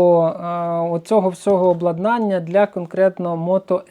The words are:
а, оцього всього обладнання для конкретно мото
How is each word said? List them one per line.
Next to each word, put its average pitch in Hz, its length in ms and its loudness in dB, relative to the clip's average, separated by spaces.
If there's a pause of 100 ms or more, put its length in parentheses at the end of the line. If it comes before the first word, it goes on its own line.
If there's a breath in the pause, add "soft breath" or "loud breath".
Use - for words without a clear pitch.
(200)
а, 170 640 -2
оцього 170 460 0
всього 185 400 0
обладнання 180 720 0
для 180 260 0
конкретно 180 680 -2
мото 180 540 -2